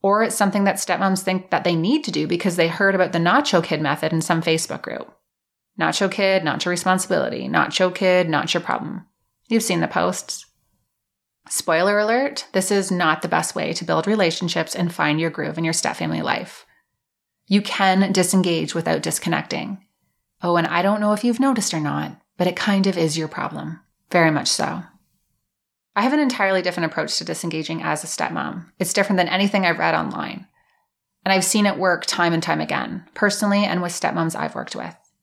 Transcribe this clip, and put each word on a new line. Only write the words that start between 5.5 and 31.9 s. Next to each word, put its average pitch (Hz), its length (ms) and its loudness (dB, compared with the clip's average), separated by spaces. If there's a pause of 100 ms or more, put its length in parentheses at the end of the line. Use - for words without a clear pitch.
"Nacho 160 320 0
Kid, 190 360 2
Nacho - 220 -2
responsibility. 180 840 0
Nacho 175 440 0
Kid, 180 360 2
not 156 260 0
your 170 60 0
problem." - 460 -6 (420)
You've 226 160 2
seen 170 160 0
the 160 80 0
posts. - 560 -4 (1040)
Spoiler 185 520 2
alert, 247 540 0
this 190 180 2
is 196 180 2
not 165 320 2
the 170 60 -4
best 160 260 0
way 165 180 -4
to 165 120 -6
build 165 240 0
relationships 170 680 0
and 175 180 -2
find 151 280 0
your 165 100 0
groove 156 260 -6
in 165 60 -4
your 165 100 0
step 160 220 -2
family 160 260 -4
life. - 460 -4 (800)
You 202 160 2
can 190 480 2
disengage 180 640 2
without 165 260 0
disconnecting. 165 760 -4 (640)
Oh, 175 140 2
and 170 100 2
I 170 160 0
don't 202 160 2
know 208 140 2
if 208 100 -2
you've 240 160 0
noticed 254 340 0
or 160 60 -2
not, 151 420 -4 (160)
but 180 120 2
it 180 80 -4
kind 196 320 2
of 180 100 -2
is 160 180 0
your 156 120 -4
problem. 151 500 -8 (320)
Very 165 220 4
much 143 160 -2
so. - 340 -2 (1120)
I 202 80 2
have 254 100 2
an 302 60 4
entirely 202 440 2
different 170 280 -2
approach 156 280 -4
to - 60 -6
disengaging 165 560 -4
as 151 220 -4
a 160 60 -12
stepmom. 160 720 -6
It's 180 120 -2
different 196 260 2
than 175 100 2
anything 196 360 0
I've 170 140 2
read 165 160 2
online. 156 540 -6 (760)
And 190 80 2
I've 190 120 2
seen 208 200 2
it 202 140 0
work 175 280 0